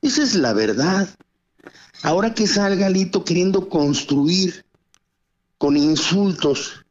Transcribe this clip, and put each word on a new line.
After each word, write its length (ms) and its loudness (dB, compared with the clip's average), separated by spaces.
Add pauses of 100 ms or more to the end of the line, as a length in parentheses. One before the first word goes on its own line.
Esa 220 0
es 100 0
la 200 2
verdad. 540 0 (920)
Ahora 320 0
que 140 0
salga 400 0
Alito 360 0
queriendo 460 0
construir 960 0 (960)
con 180 2
insultos 1120 0